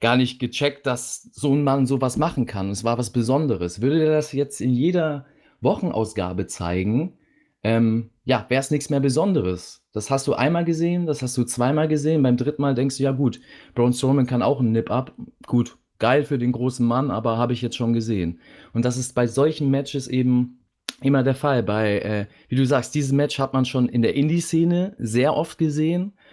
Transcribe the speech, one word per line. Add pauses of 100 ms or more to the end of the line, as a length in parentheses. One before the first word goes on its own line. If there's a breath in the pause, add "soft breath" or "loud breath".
gar
nicht
gecheckt,
dass
so
ein
Mann
sowas
machen
kann.
Es
war
was
Besonderes.
Würde
der
das
jetzt
in
jeder (360 soft breath)
Wochenausgabe
zeigen, (500 soft breath)
ähm, (160)
ja,
wär's
nichts
mehr
Besonderes.
Das
hast
du
einmal
gesehen,
das
hast
du
zweimal
gesehen,
beim
dritten
Mal
denkst
du,
ja
gut, (360 loud breath)
Braun
Strowman
kann
auch
einen
Nip-Up, (320)
gut, (220)
geil
für
den
großen
Mann,
aber
hab
ich
jetzt
schon
gesehen. (340 loud breath)
Und
das
ist
bei
solchen
Matches
eben (400)
immer
der
Fall.
Bei,
äh, (220 soft breath)
wie
du
sagst,
dieses
Match
hat
man
schon
in
der
Indie-Szene
sehr
oft
gesehen (200 soft breath)